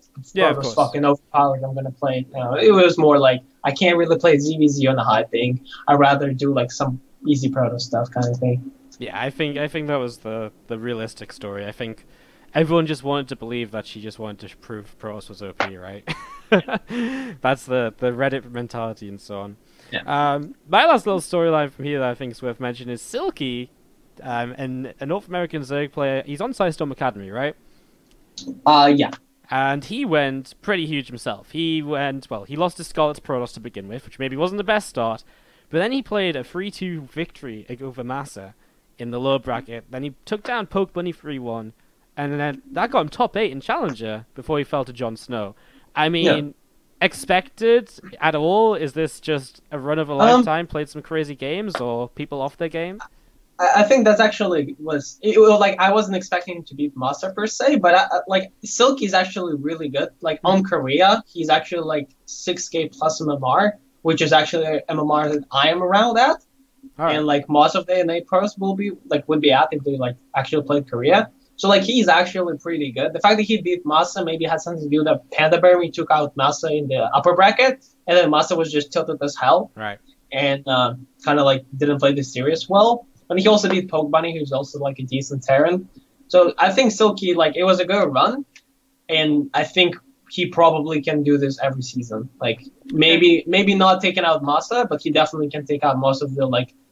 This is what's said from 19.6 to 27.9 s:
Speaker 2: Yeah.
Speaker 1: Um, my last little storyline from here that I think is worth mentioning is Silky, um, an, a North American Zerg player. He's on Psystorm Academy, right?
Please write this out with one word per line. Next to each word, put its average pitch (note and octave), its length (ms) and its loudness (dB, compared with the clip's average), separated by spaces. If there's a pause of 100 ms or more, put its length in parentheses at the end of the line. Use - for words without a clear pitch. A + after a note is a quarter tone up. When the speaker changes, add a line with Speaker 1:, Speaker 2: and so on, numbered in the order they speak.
Speaker 2:
Yeah. - 160 -8
Speaker 1:
Um, D3 480 -2 (140)
my G#3+ 180 4
last C4+ 200 4
little F#3+ 140 0
storyline D#3+ 520 0
from C3+ 120 -14
here D3 140 -4
that B2+ 100 -2
I B2 60 -4
think B2 160 -10
is A2+ 100 -16
worth A#2+ 200 -8
mentioning B2 340 -8
is A2+ 80 -14
Silky, C3 680 -8 (520)
um, A#2+ 300 -6
an, B2+ 480 -10
a C3+ 60 -8
North F#3 200 -6
American F3 360 -6
Zerg C#3 280 -6
player. C3+ 340 -4
He's C#3+ 160 -12
on B3 120 -6
Psystorm D#3+ 400 -4
Academy, G2+ 400 -6
right? C3+ 240 -6 (1080)